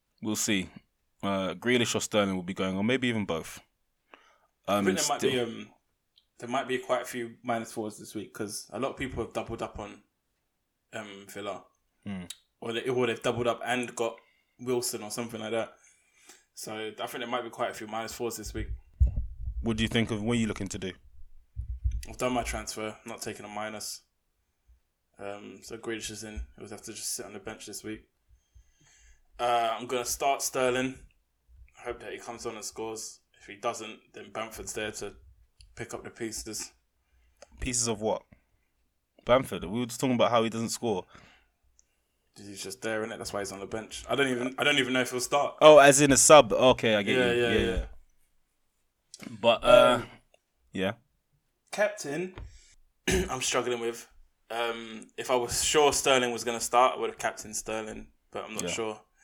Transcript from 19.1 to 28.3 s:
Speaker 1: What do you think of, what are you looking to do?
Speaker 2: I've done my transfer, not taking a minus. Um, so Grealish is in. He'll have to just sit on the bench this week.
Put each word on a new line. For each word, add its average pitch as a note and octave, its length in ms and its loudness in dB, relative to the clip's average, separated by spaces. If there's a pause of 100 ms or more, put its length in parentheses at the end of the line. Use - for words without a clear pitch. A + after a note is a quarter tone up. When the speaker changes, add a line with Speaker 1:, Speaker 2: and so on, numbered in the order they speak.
Speaker 1:
What A2+ 140 0
do A2 80 0
you G#2+ 60 0
think A2+ 220 0
of, G#2+ 120 -2
what A#2+ 140 2
are - 20 2
you A2+ 80 2
looking G2 220 -4
to G2+ 100 -8
do? F#2 140 -8 (1120)
Speaker 2:
I've A2 100 -14
done B2+ 160 -2
my A#2 100 0
transfer, G#2+ 520 -8 (100)
not A2+ 160 -12
taking G#2+ 240 -10
a G#2 40 -14
minus. G#2+ 520 -10 (1160)
Um, G2+ 460 -12
so A#2 140 -14
Grealish A2+ 340 -8
is G#2+ 120 -12
in. G#2+ 180 -10 (160)
He'll G#2 120 -16
have G#2 140 -14
to A2+ 100 -14
just - 200 -8
sit G#2+ 120 -10
on G2 80 -16
the G#2+ 60 -14
bench A2 260 -14
this G2+ 180 -14
week. G#2+ 200 -10 (1300)